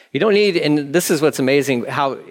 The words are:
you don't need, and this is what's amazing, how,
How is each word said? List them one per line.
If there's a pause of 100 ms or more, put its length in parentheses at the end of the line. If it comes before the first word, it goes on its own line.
(120)
you
don't
need,
and
this
is
what's
amazing,
how, (140)